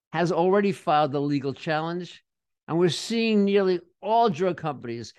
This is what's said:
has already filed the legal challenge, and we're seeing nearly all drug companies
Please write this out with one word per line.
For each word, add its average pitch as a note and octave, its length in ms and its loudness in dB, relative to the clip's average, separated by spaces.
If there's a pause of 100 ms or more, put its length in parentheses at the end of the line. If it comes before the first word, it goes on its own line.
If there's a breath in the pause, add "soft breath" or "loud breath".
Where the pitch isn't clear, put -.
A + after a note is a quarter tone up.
(120)
has E3 180 0
already F#3 400 2
filed D3+ 400 0
the C#3+ 100 -2
legal C#3+ 320 -2
challenge, E3 680 -6 (460)
and D#3+ 100 0
we're F3+ 100 4
seeing A3 560 0
nearly G3 360 2 (200)
all A3+ 300 2
drug F3 260 -2
companies A#2+ 640 -8